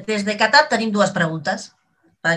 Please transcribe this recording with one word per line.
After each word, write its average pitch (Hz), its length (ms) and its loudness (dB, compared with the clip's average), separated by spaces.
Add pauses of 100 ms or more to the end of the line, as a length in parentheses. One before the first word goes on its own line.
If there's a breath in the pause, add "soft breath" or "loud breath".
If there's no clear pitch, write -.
des 214 180 -2
de 208 140 -4
Qatar 214 320 4
tenim 220 240 -2
dues 202 240 2
preguntes, 165 540 -4 (500)
eh, 165 160 0